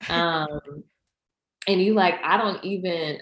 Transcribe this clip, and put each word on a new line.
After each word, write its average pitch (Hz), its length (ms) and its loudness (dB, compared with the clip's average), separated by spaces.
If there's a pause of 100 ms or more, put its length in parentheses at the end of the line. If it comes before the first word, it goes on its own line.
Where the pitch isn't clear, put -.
Um, 151 760 -2 (840)
and 190 160 4
you 208 120 4
like, 180 200 4 (100)
"I 175 140 4
don't 208 260 -2
even, 175 580 -4